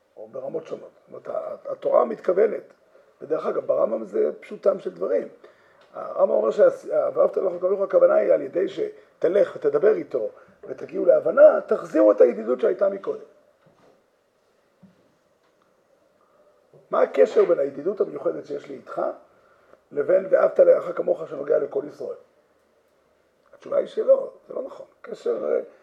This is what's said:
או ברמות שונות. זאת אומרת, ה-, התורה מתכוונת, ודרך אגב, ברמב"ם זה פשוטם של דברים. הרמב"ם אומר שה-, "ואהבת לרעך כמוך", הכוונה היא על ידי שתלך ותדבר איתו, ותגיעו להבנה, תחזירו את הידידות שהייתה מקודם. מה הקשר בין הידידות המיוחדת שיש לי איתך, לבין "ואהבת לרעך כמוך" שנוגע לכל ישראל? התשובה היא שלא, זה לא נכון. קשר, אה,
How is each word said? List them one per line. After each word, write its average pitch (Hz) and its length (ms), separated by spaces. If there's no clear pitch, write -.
או 110 100
ברמות 143 400
שונות. - 220
זאת - 40
אומרת, - 180
ה-, - 440
התורה - 340
מתכוונת, - 680
ודרך 139 240
אגב, - 200
ברמב"ם 226 400
זה 190 340
פשוטם 196 400
של 185 140
דברים. - 340
הרמב"ם - 400
אומר 220 180
שה-, 196 160
"ואהבת 151 500
לרעך 175 240
כמוך", 190 200
הכוונה 175 340
היא - 180
על 78 80
ידי 87 280
שתלך - 840
ותדבר 151 400
איתו, 135 340
ותגיעו - 420
להבנה, 294 560
תחזירו 226 500
את 302 100
הידידות 233 400
שהייתה 196 280
מקודם. 196 320
מה - 120
הקשר - 440
בין 170 140
הידידות 143 420
המיוחדת 151 440
שיש 143 220
לי 139 80
איתך, - 260
לבין 175 380
"ואהבת - 300
לרעך 175 380
כמוך" 170 320
שנוגע 151 300
לכל 143 280
ישראל? 135 300
התשובה - 240
היא - 100
שלא, - 440
זה - 60
לא - 80
נכון. - 240
קשר, 233 440
אה, 147 140